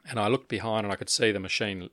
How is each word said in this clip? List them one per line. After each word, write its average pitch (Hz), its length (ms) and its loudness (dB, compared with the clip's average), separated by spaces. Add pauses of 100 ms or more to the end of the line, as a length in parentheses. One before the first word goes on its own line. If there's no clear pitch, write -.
And 113 120 -2
I 104 80 2
looked 131 180 0
behind 107 380 0
and 101 80 -2
I - 20 -2
could - 140 -6
see 110 240 4
the 98 80 0
machine 95 520 -2